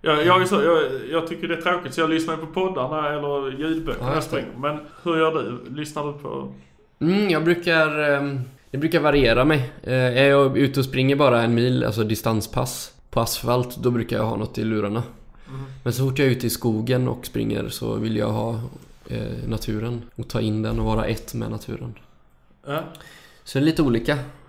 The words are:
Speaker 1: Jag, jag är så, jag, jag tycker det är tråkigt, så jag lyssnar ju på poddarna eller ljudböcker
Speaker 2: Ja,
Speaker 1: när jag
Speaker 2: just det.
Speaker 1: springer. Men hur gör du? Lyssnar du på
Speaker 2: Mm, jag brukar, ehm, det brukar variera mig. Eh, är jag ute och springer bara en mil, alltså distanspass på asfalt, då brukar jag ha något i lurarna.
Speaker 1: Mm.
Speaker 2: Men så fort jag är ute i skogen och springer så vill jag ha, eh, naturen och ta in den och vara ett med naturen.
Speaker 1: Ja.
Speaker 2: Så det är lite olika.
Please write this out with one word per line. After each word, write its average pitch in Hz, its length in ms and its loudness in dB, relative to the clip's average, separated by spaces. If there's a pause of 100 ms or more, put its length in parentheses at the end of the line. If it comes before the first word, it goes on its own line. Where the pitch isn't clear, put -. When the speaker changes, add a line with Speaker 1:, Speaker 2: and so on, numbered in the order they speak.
Speaker 1:
Jag, 156 240 2
jag 185 160 6
är 180 40 2
så, 185 160 2
jag, 160 200 6 (280)
jag 165 180 0
tycker - 200 -6
det 170 80 0
är 165 60 -8
tråkigt, 170 320 -2
så - 60 -2
jag 156 100 2
lyssnar 160 240 0
ju 156 60 -8
på 160 60 -10
poddarna 156 640 -2
eller 143 500 -4
ljudböcker 160 420 -4
Speaker 2:
Ja, 120 40 -6
Speaker 1:
när 127 60 -2
jag 147 60 -2
Speaker 2:
just - 140 -4
det. 156 60 -4
Speaker 1:
springer. 123 220 -8
Men 147 200 -4 (240)
hur 170 140 0
gör 160 180 2
du? 123 420 -6
Lyssnar 147 300 -6
du 147 60 -6
på 135 400 -10 (460)
Speaker 2:
Mm, 196 320 2
jag 156 140 2
brukar, 165 540 2 (120)
ehm, 143 300 0 (300)
det 135 80 -4
brukar 160 220 2
variera 135 440 6
mig. 143 280 4 (100)
Eh, 123 120 -4
är 127 340 4
jag 139 300 6
ute 135 220 4
och 131 60 2
springer 131 300 2
bara 120 260 6
en 117 120 4
mil, 123 300 2
alltså 110 200 0
distanspass 110 880 -2 (180)
på 123 100 0
asfalt, 123 560 0
då 123 140 2
brukar 117 260 -2
jag 110 80 0
ha 113 120 -2
något 110 220 -6
i 110 60 -2
lurarna. 107 380 -2 (460)
Speaker 1:
Mm. 131 120 -14 (240)
Speaker 2:
Men 123 80 -2
så 131 160 0
fort 131 100 -2
jag 143 100 4
är 127 40 4
ute 123 140 -2
i 113 40 2
skogen 120 580 0
och 120 180 -6
springer 113 420 -4
så 117 260 -6
vill 110 220 -2
jag 110 120 0
ha, 113 320 -4 (480)
eh, 113 400 -8
naturen 113 540 -4 (140)
och - 120 -10
ta 113 120 -4
in 110 220 0
den 113 160 -2
och 110 60 0
vara 110 200 0
ett - 300 -6
med 110 160 -6
naturen. 117 440 -10 (720)
Speaker 1:
Ja. 143 140 -6 (640)
Speaker 2:
Så - 140 -6
det 139 40 2
är 147 40 4
lite 160 160 2
olika. 131 360 0 (300)